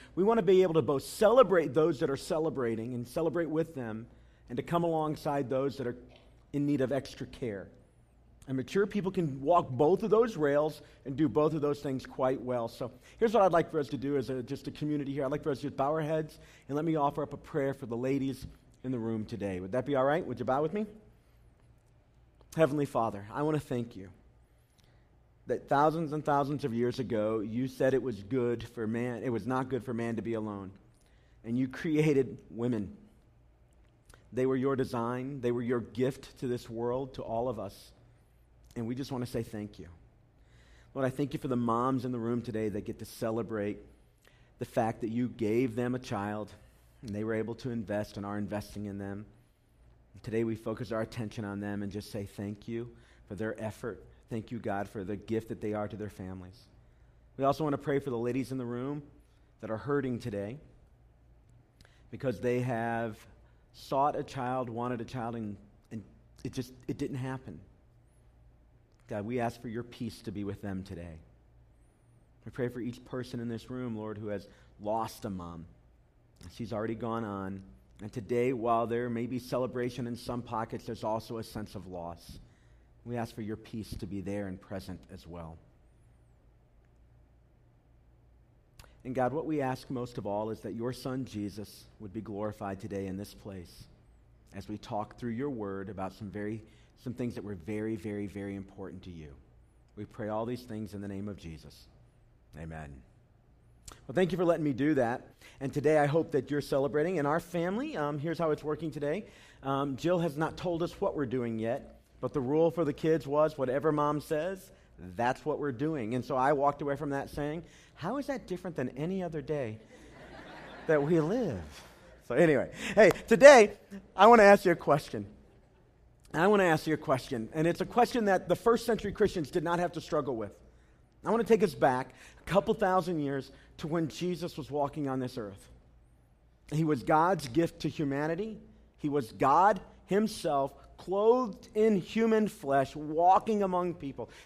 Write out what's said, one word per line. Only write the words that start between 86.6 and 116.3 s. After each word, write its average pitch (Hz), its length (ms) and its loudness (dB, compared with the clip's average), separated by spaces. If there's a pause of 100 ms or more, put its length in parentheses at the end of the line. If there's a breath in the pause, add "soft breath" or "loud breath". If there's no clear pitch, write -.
And 127 100 -8
God, 127 180 2
what 156 140 -4
we 151 140 -2
ask 131 280 -4
most 123 300 -6
of 104 80 -8
all 107 240 -2
is 107 100 -8
that 95 140 -8
your 117 180 -4
son 131 320 -6
Jesus 104 600 -10 (160)
would 104 120 -14
be 107 80 -8
glorified 101 600 -6
today 98 260 -6
in 95 100 -6
this 101 180 -10
place 95 500 -16 (680)
as 98 140 -12
we 104 100 -8
talk 107 380 -8
through 120 140 -6
your 131 200 -4
word 98 380 -6
about 95 240 -8
some 104 160 -12
very, 107 340 -6 (420 soft breath)
some 120 100 -8
things 120 220 -6
that 95 80 -8
were 104 100 -8
very, 107 400 -4
very, 104 320 -6
very 98 300 -8
important 92 480 -12
to 92 60 -14
you. 80 180 -14 (680)
We 104 100 -8
pray 107 220 -8
all 107 160 -2
these 120 180 -6
things 107 300 -10
in 101 80 -10
the 101 80 -8
name 101 200 -6
of 98 80 -8
Jesus. 78 500 -16 (720)
Amen. 78 340 -12 (1160 loud breath)
Well, 127 80 -10
thank 175 180 2
you 175 60 -2
for 180 60 2
letting 165 200 2
me 143 80 2
do 143 220 2
that. 123 320 2 (340 loud breath)
And 135 120 -4
today 151 260 4
I 147 80 6
hope 156 260 0
that 135 180 0
you're 143 100 0
celebrating. 147 560 0
In 143 100 0
our 160 140 2
family, 202 560 -4
um, 147 220 -2
here's 156 200 -4
how 165 120 2
it's 147 140 -2
working 151 260 -4
today. 156 360 -4 (360 loud breath)
Um, 139 340 0
Jill 175 220 2
has 160 180 0
not 156 200 -2
told 170 260 -2
us - 180 -6
what - 160 0
we're 143 100 0
doing 117 320 -2
yet, 113 420 -4 (200)
but 127 120 -4
the 151 80 -2
rule 156 300 4
for 165 140 0
the 143 80 2
kids 156 340 2
was 151 300 2
whatever 135 360 2
mom 147 280 2
says, 180 500 -4 (460 soft breath)
that's 117 280 0
what 143 140 -2
we're 143 140 -2
doing. 123 420 -2
And 123 100 -2
so 143 120 -4